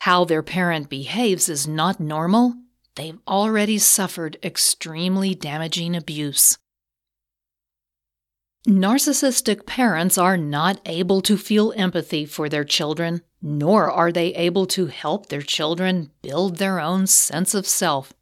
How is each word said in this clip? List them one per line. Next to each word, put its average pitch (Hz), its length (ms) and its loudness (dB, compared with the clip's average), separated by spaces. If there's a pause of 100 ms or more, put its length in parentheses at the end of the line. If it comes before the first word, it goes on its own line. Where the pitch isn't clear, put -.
how 180 240 4
their 156 180 2
parent 165 460 -2
behaves 175 600 -2
is 143 180 -4
not 156 320 -2
normal, 170 540 2 (420)
they've 160 220 -12 (100)
already 208 500 2
suffered 170 680 0
extremely 185 880 -2
damaging 165 640 -4
abuse. 151 640 0 (2000)
Narcissistic 226 1000 2
parents 185 520 2
are 185 200 4
not 156 480 -2
able 180 360 0
to 202 160 2
feel 214 380 2
empathy 170 500 -2
for 151 240 -4
their 147 140 0
children, 165 580 -2 (200)
nor 151 500 2
are 170 200 2
they 170 220 0
able 175 320 0
to 185 220 -2
help 156 400 -4
their 143 160 -8
children 170 640 -2 (140)
build 170 340 -2
their 190 220 -2
own 185 260 0
sense - 480 0
of 202 140 -2
self, 147 440 0 (100)